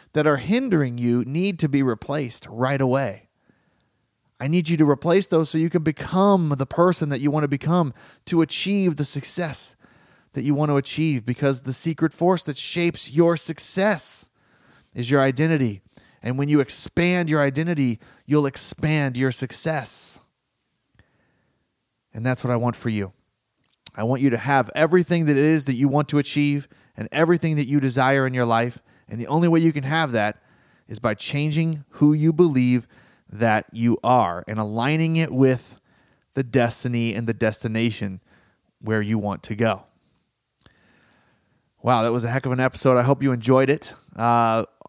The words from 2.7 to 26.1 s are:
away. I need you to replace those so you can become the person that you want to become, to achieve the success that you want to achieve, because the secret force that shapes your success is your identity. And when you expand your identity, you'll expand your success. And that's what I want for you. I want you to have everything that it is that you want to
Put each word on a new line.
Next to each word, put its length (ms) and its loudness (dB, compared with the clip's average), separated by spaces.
away. 480 -2
I 80 -6
need 220 0
you 80 2
to 100 6
replace 380 2
those 240 0
so 80 -4
you 120 0
can 120 0
become 760 2
the 100 -2
person 420 2
that 120 -4
you 100 2
want 140 0
to 20 2
become, 460 0
to 160 2
achieve 560 0
the 80 -2
success 720 -6
that 100 -6
you 100 0
want 160 0
to 80 2
achieve, 480 -2
because 360 -2
the 120 -8
secret 400 -2
force 300 0
that 140 -8
shapes 540 -4
your 260 2
success 920 -4
is 160 -6
your 120 4
identity. 600 0
And 160 -4
when 120 -2
you 100 4
expand 680 0
your 120 2
identity, 580 0
you'll 200 2
expand 720 -2
your 160 0
success. 880 -6
And 120 -6
that's 180 -2
what 80 0
I 60 2
want 180 0
for 140 -6
you. 240 -4
I 80 -6
want 180 -2
you 80 4
to 80 2
have 380 0
everything 500 2
that 120 2
it 60 4
is 220 2
that 80 -2
you 140 2
want 220 0
to 100 0